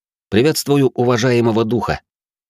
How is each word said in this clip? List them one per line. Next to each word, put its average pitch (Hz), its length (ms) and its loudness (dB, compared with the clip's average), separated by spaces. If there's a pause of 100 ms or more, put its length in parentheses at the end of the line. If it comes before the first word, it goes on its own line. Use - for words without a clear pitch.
(300)
«Приветствую 139 600 0
уважаемого 120 760 0
духа!» 113 360 -4 (500)